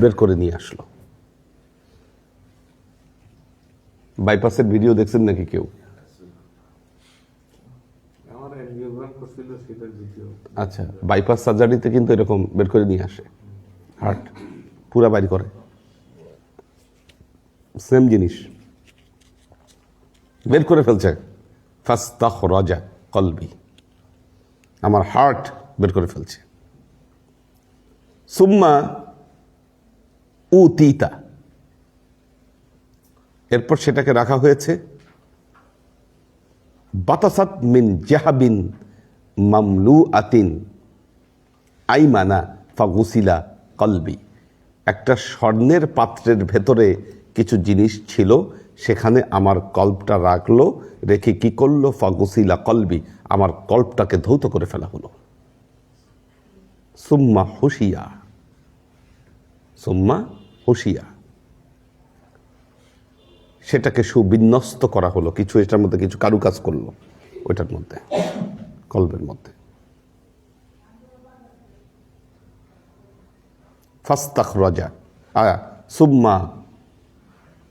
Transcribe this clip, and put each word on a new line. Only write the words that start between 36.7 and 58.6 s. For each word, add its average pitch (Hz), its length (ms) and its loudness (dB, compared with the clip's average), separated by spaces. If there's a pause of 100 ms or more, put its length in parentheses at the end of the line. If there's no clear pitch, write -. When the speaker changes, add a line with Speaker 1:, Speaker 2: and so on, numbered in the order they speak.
Speaker 1:
বাতাসাত 170 720 -2
মিন 120 220 4 (120)
জাহাবিন 131 580 2 (800)
মামলুআতিন 104 1300 2 (1200)
আইমানা 107 680 2 (200)
ফাগুসিলা 101 600 0 (420)
কলবি, 92 380 -2 (720)
একটা 123 300 0
স্বর্ণের 123 720 0
পাত্রের 113 580 0
ভেতরে 110 420 2 (480)
কিছু 113 220 0
জিনিস 101 360 2 (160)
ছিল, 98 220 2 (460)
সেখানে 117 540 0
আমার 98 300 0
কল্পটা 98 640 -2
রাখলো, 90 440 2 (420)
রেখে 101 240 2
কি 110 180 0
করলো? 139 420 2
ফাগুসিলা 95 640 0
কলবি, 101 420 -2 (360)
আমার 98 180 2
কল্পটাকে 107 640 -2
ধৌত 104 300 -2
করে 92 200 -4
ফেলা - 200 -10
হলো। - 220 -16 (1900)
সুম্মা 120 480 2
হুশিয়া, - 580 -4 (1700)